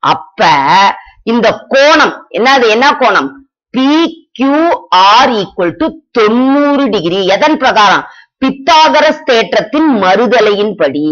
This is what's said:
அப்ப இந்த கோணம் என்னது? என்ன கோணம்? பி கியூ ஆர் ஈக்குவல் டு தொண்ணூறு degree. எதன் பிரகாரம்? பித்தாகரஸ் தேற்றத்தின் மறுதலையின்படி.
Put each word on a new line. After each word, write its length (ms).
அப்ப 460
இந்த 240
கோணம் 420
என்னது? 320
என்ன 220
கோணம்? 380
பி 140
கியூ 260
ஆர் 420
ஈக்குவல் 460
டு 100
தொண்ணூறு 800
degree. 360
எதன் 320
பிரகாரம்? 460
பித்தாகரஸ் 840
தேற்றத்தின் 640
மறுதலையின்படி. 1120